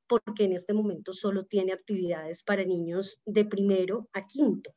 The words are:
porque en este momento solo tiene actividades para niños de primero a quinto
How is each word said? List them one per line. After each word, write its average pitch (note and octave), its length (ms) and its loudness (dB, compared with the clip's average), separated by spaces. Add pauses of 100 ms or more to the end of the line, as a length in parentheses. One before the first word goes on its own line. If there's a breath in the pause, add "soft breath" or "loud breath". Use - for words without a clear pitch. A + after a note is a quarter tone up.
porque G#3+ 360 2
en F#3+ 100 2
este F3 180 -4
momento G3+ 400 -2
solo G3 320 -2
tiene F#3+ 300 0
actividades F3 680 -4
para G3 220 0
niños F3+ 600 -2
de G#3 180 4
primero G3 720 0
a F#3+ 120 -6
quinto C4 500 0